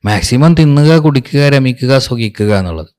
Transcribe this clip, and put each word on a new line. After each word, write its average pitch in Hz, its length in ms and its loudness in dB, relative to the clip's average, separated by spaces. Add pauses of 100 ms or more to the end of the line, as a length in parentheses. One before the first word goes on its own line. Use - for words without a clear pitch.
മാക്സിമം 123 500 0
തിന്നുക, 151 420 2
കുടിക്കുക, 143 420 -2
രമിക്കുക, 135 580 0
സുഖിക്കുക 107 580 -4
എന്നുള്ളത്. 85 320 -6 (120)